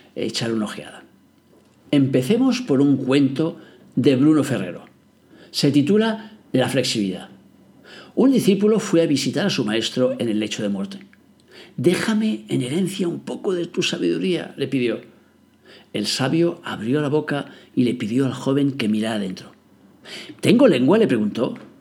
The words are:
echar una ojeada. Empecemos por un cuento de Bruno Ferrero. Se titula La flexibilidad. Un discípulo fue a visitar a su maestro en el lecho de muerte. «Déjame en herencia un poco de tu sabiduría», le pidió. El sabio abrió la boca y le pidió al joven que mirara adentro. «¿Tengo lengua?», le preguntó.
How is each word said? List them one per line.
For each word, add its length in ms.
echar 360
una 140
ojeada. 360
Empecemos 720
por 200
un 180
cuento 600
de 180
Bruno 300
Ferrero. 400
Se 200
titula 680
La 160
flexibilidad. 600
Un 180
discípulo 480
fue 220
a 40
visitar 400
a 40
su 140
maestro 540
en 100
el 120
lecho 220
de 60
muerte. 300
«Déjame 720
en 140
herencia 460
un 120
poco 340
de 120
tu 160
sabiduría», 760
le 120
pidió. 320
El 140
sabio 580
abrió 360
la 80
boca 380
y 100
le 100
pidió 320
al 80
joven 380
que 160
mirara 280
adentro. 360
«¿Tengo 280
lengua?», 300
le 80
preguntó. 480